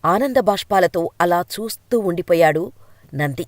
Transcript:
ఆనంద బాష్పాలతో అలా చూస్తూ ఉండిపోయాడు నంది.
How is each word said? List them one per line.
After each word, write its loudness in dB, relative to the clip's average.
ఆనంద 0
బాష్పాలతో 0
అలా 2
చూస్తూ -4
ఉండిపోయాడు 0
నంది. -4